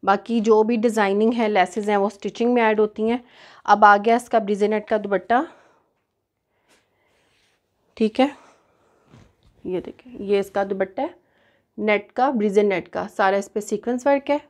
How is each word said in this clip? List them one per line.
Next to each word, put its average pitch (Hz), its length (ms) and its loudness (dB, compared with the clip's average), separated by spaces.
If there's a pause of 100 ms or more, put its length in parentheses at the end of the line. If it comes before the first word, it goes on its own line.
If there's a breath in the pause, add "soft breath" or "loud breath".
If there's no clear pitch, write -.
बाकी 202 380 0
जो 220 240 4
भी 240 140 0
डिज़ाइनिंग 214 560 0
है, 226 140 -2
लेसेस 202 400 0
हैं, 208 80 2
वो 196 140 0
स्टिचिंग 233 440 -4
में 240 80 2
ऐड 220 180 0
होती 214 280 -2
हैं। 240 140 -4 (440 loud breath)
अब 208 180 4
आ 208 140 10
गया 226 180 2
इसका 233 240 -2
ब्रिजे 202 280 -2
नेट 214 200 -4
का 220 100 -2
दुपट्टा, 202 480 -2 (2500 soft breath)
ठीक 220 240 0
है, 277 100 4 (1300 soft breath)
ये 185 160 -6
देखें, - 300 -18 (100)
ये 202 200 -2
इसका 196 260 -4
दुपट्टा 196 360 -6
है 320 120 -8 (640)
नेट 208 340 -2
का, 254 200 0
ब्रिजे 208 320 2
नेट 190 240 -2
का, 180 200 -8
सारा 196 300 0
इस 202 100 -6
पे - 140 -6
सीक्वेंस 240 440 -6
वर्क 277 240 0
है 294 200 0